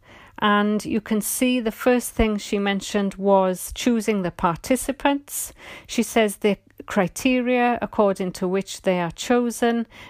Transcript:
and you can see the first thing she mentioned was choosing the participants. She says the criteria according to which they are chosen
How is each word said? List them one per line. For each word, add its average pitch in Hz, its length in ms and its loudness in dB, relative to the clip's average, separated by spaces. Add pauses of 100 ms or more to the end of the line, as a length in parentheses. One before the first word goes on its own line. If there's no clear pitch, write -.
(400)
and 208 440 2
you 220 180 -2
can 214 200 -2
see 254 380 0
the 220 120 -2
first 247 420 0
thing 214 240 2
she 202 200 -4
mentioned 202 560 -2
was 190 640 2
choosing 220 480 0
the 175 80 -2
participants. - 1200 -2 (320)
She - 160 -4
says 214 360 0
the 202 200 0 (300)
criteria 240 920 0
according 196 520 0
to - 160 -4
which 190 340 -4
they 180 180 0
are 170 120 -2
chosen 233 760 0 (240)